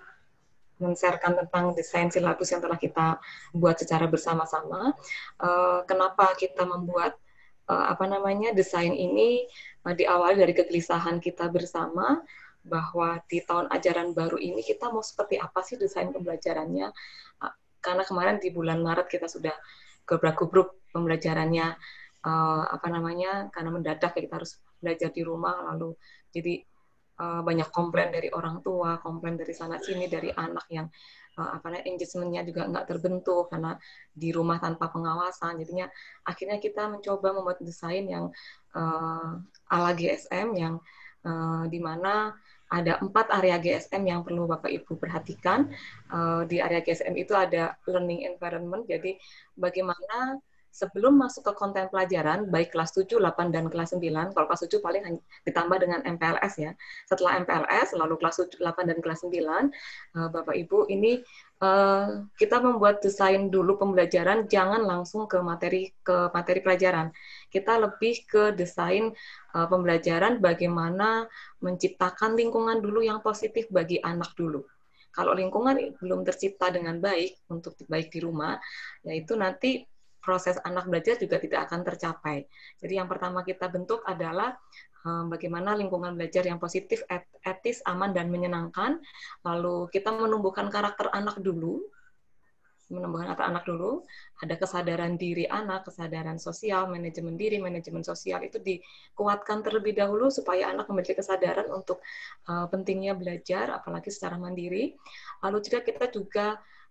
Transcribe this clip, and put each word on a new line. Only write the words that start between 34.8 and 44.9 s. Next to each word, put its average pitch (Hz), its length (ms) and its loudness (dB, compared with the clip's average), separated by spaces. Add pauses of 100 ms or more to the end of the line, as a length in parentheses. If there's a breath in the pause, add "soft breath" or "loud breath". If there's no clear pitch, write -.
pengawasan. 170 720 -4
Jadinya 180 320 -6 (320 loud breath)
akhirnya 196 400 -4
kita 208 240 -2
mencoba 196 480 0
membuat 180 240 -2
desain 170 480 -6
yang, 175 240 -6 (480 loud breath)
eh, 165 520 -4 (360)
ala 175 320 2
G 170 160 0
S - 160 -10
M 202 240 -2
yang, 165 240 -2 (480 loud breath)
eh, 165 400 -2
di 170 160 -4
mana 196 520 -2 (380 soft breath)
ada 170 320 2
empat 196 320 4
area 180 240 4
G 170 160 0
S - 160 -8
M 196 160 0
yang 175 160 0
perlu 170 240 -2
Bapak 160 240 -2
Ibu 165 240 -6